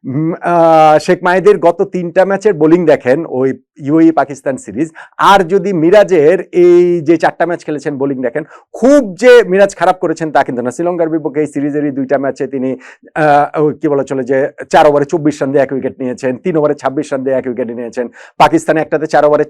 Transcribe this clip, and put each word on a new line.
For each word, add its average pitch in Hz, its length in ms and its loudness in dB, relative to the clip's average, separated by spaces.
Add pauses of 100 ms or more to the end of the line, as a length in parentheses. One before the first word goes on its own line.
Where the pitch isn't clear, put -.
(120)
উম, 160 220 -4 (180)
আহ, 160 440 4 (100)
শেখ 180 220 0
মাহিদির 190 300 2 (100)
গত 170 120 0 (140)
তিনটা 180 360 -2
ম্যাচের 196 320 0
বোলিং 165 200 4 (100)
দেখেন 131 280 0 (200)
ওই 135 100 0 (360)
ইউএই 165 340 4
পাকিস্তান 139 440 -6
সিরিজ, 120 240 -8 (440)
আর 196 80 6 (140)
যদি 196 180 -2 (100)
মিরাজের 175 560 4 (280)
এই 175 180 6 (240)
যে 165 160 4
চারটা 170 260 -2
ম্যাচ 170 180 -6
খেলেছেন 147 340 -6
বোলিং 139 160 -4 (100)
দেখেন, 131 160 -6 (360)
খুব 277 220 4 (200)
যে 247 100 6 (200)
মিরাজ 196 280 2
খারাপ 180 240 0
করেছেন 160 320 -4
তা 143 120 4
কিন্তু 120 180 -6
না। 123 100 -4
শ্রীলঙ্কার 170 400 -4
বিপক্ষে 151 280 -4
এই 147 120 -4
সিরিজেরই 147 440 -4
দুইটা 135 240 -2
ম্যাচে 135 300 -6
তিনি, 131 160 -4 (540)
আহ, 147 220 4 (180)
ওই 151 160 0
কি 160 120 -4
বলা 139 180 -2
চলে 135 220 -6
যে 135 60 0 (360)
চার 165 160 4
ওভারে 143 220 0
চব্বিশ 151 280 -2
রান 135 120 -4
দিয়ে 139 140 0
এক 135 100 -12
উইকেট 123 260 -8
নিয়েছেন, 127 300 -6 (120)
তিন 180 160 -4
ওভারে 147 220 0
ছাব্বিশ 135 300 -6
রান 135 140 -6
দিয়ে 131 140 -2
এক 123 100 -10
উইকেট 117 200 -6 (100)
নিয়েছেন। 117 260 -8 (360)
পাকিস্তানে 156 440 2
একটাতে 156 300 -4
চার 151 140 4
ওভারে 151 200 2